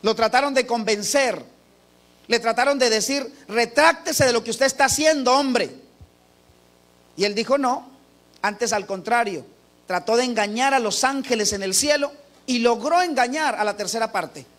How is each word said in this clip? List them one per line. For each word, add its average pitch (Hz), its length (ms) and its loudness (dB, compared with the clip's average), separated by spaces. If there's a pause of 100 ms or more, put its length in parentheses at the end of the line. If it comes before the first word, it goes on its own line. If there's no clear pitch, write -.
Lo 214 120 2
trataron 247 400 2
de 254 100 2
convencer. 220 800 0 (840)
Le - 100 2
trataron 247 400 0
de 247 100 4
decir, 226 460 -2 (140)
"Retráctese 285 760 2
de 247 60 4
lo 226 120 0
que 226 80 -6
usted 269 140 2
está 269 180 2
haciendo, 269 520 2
hombre". 247 380 0 (1400)
Y 180 80 0
él 208 100 -2
dijo, 233 240 0
"No". 254 320 -2 (520)
Antes, 208 300 -2
al 208 140 -2
contrario, 196 580 -2 (440)
trató 185 280 -2
de 247 60 2
engañar 240 500 0
a 269 60 2
los 214 240 -2
ángeles 254 500 0
en 196 120 -6
el 190 100 -4
cielo 285 380 0 (340)
y 247 140 0
logró 240 420 2
engañar 269 540 0
a 208 80 -2
la 208 120 -2
tercera 220 360 -4
parte. 156 340 -8 (120)